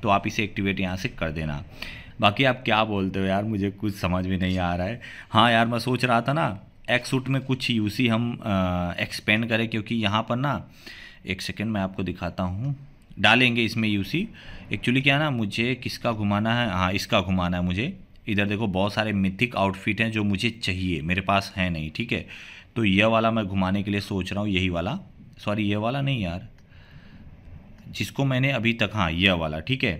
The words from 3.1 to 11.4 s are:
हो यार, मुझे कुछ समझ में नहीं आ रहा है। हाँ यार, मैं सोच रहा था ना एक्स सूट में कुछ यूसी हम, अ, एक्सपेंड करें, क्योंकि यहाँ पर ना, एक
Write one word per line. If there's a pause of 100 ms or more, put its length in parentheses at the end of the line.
हो
यार,
मुझे
कुछ
समझ
में
नहीं
आ
रहा
है। (300)
हाँ
यार,
मैं
सोच
रहा
था
ना (440)
एक्स
सूट
में
कुछ
यूसी
हम,
अ,
एक्सपेंड
करें,
क्योंकि
यहाँ
पर
ना, (680)
एक